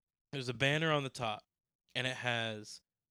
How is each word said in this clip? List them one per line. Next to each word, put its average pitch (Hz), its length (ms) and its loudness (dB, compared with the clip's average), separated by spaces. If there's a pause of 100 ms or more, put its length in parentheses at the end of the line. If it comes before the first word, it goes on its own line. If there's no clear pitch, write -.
(340)
There's 131 160 -2
a 123 40 0
banner 147 380 4
on 147 120 4
the 131 60 -4
top, 110 340 -4 (520)
and 123 100 0
it 127 120 -2
has 113 640 -2 (300)